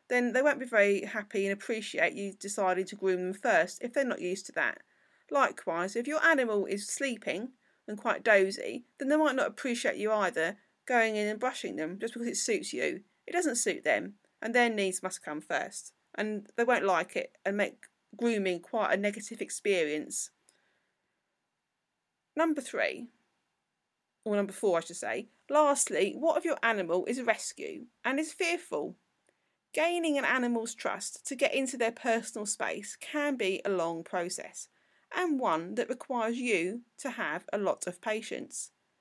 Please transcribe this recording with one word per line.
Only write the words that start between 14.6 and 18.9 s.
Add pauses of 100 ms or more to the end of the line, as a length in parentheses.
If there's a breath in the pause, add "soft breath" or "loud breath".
needs
must
come
first, (240)
and
they
won't
like
it (100)
and
make (320)
grooming
quite